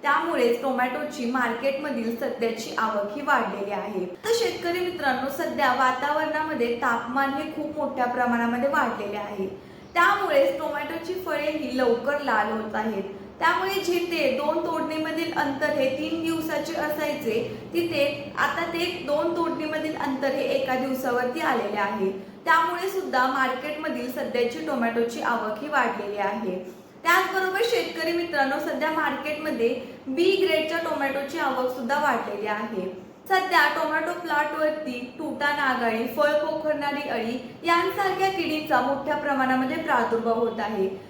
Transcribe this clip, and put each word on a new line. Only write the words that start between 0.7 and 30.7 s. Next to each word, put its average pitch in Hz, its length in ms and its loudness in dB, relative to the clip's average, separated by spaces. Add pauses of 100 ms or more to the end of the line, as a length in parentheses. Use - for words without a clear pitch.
मार्केटमधील 247 840 0
सध्याची - 600 -4
आवक 220 380 0
ही 294 60 -6
वाढलेली 208 480 0
आहे. 190 340 -4
तर - 280 -6
शेतकरी 349 480 0
मित्रांनो, 277 500 0
सध्या 269 440 2
वातावरणामध्ये 285 1000 2
तापमान 254 540 0
हे 302 200 -4
खूप 294 260 -6
मोठ्या 262 280 0
प्रमाणामध्ये 233 640 2
वाढलेले 226 480 0
आहे. 196 300 -4 (480)
त्यामुळेच 349 640 4
टोमॅटोची 311 560 -4 (120)
फळे 302 240 0
ही 262 280 -4
लवकर 254 420 2
लाल 220 320 2
होत 220 220 -4
आहेत. 214 280 -2 (360)
त्यामुळे 370 360 2
जिथे 339 640 0
दोन 320 280 0
तोडणीमधील 311 680 -2
अंतर 285 380 0
हे 269 180 2
तीन 311 340 -2
दिवसाचे 320 520 -2
असायचे, 294 1000 -2
तिथे - 680 0
आता 330 260 0
ते 339 420 -4
दोन 339 300 0
तोडणीमधील 311 600 -2
अंतर 269 320 -2
हे 269 140 0
एका 262 320 0
दिवसावरती 247 680 0
आलेले 220 400 0
आहे. 196 520 -2 (120)
त्यामुळे 339 440 4
सुद्धा 262 380 2
मार्केटमधील 262 840 -2
सध्याची 240 540 0
टोमॅटोची 233 540 0
आवक 214 420 0
ही 294 60 -6
वाढलेली 226 480 0
आहे. 196 680 -4 (200)
त्याचबरोबर 381 600 4
शेतकरी 339 500 0
मित्रांनो, 294 460 0
सध्या 302 320 0
मार्केटमध्ये 285 920 0 (240)
बी 349 400 4
ग्रेडच्या 320 320 2